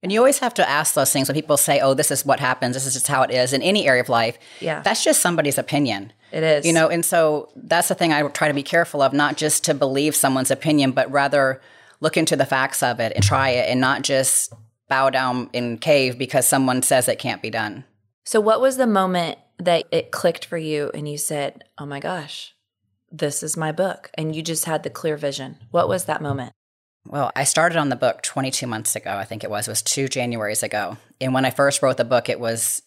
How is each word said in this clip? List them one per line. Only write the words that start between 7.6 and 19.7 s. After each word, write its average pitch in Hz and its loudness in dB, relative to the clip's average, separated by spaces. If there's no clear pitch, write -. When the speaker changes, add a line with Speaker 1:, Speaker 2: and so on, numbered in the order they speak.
Speaker 1:
the 190 0
thing 170 2
I 151 2
try 147 0
to 143 0
be 143 -2
careful 165 0
of, 135 4
not 147 2
just 151 0
to 160 2
believe 139 0
someone's 131 2
opinion, 143 2
but 131 0
rather 139 0
look 156 0
into 160 2
the 135 2
facts 135 0
of 123 0
it 117 0
and 107 0
try 135 2
it 123 2
and 127 0
not 135 0
just 135 0
bow 135 2
down 127 -2
and 120 -4
cave 135 2
because 131 0
someone 127 2
says 131 2
it 110 0
can't 117 -6
be 113 -8
done. 110 -6
Speaker 2:
So 226 0
what 220 4
was 262 2
the 254 2
moment 185 0
that 170 2